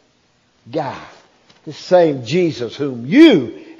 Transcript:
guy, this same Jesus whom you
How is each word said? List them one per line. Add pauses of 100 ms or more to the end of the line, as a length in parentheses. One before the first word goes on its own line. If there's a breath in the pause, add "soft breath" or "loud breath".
(720)
guy, (640)
this
same
Jesus
whom
you (160 loud breath)